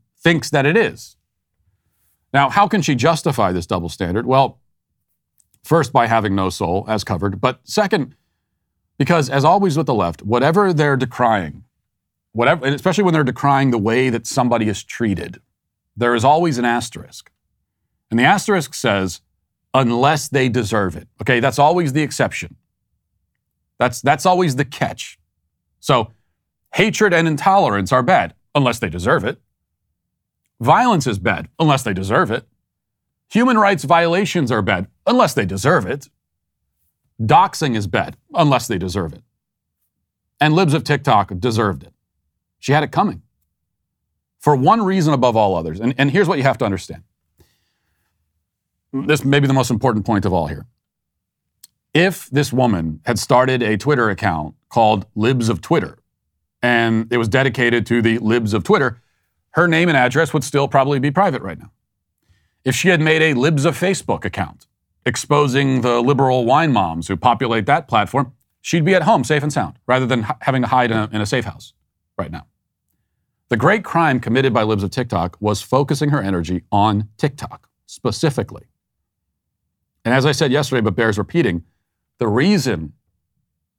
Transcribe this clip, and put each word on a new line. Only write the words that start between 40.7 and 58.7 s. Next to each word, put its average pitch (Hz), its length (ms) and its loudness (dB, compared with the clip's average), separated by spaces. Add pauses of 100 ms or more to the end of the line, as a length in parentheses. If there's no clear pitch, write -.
of 135 120 0
TikTok 120 560 2
deserved 110 420 0
it. - 100 -20 (680)
She - 100 -4
had 147 140 2
it 143 80 -8
coming. 175 300 -2 (1160)
For 151 160 2
one 180 280 4
reason 185 300 2
above 123 240 2
all 101 200 2
others, 82 240 -6
and, 120 180 -2
and 139 140 2
here's 180 160 2
what 170 100 0
you 127 60 0
have 131 140 2
to 131 60 -2
understand. 98 380 -6 (1900)
This 139 320 -2
may 143 160 4
be 139 80 2
the 135 40 2
most 131 200 0
important 107 340 -2
point 104 180 0
of 95 80 0
all 85 140 -2
here. 73 200 -12 (1300)
If 175 380 0
this 139 220 -2
woman 92 540 -2
had 117 140 -2
started 127 420 2
a 107 140 0
Twitter 123 340 0
account 85 460 -4 (120)
called 107 460 0
Libs 117 340 0
of 92 120 -2
Twitter, - 380 -2 (640)
and 117 520 0
it 120 60 0
was 113 100 0
dedicated 120 580 0
to 117 160 0
the 113 160 2
Libs 110 340 0
of 101 120 -2
Twitter, 143 360 0 (500)